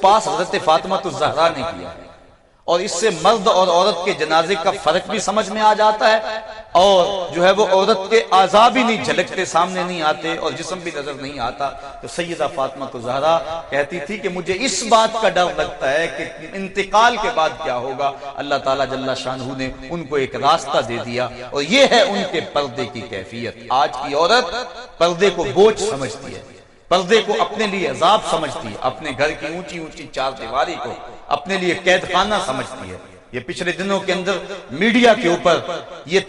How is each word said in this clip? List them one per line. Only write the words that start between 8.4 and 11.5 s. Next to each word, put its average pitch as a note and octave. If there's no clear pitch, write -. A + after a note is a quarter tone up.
بھی B3
نہیں A3+
جھلکتے، E3+
سامنے F3+
نہیں F3+
آتے D#3
اور D3+
جسم D#3+
بھی E3+
نظر C#3+
نہیں C#3
آتا۔ B2+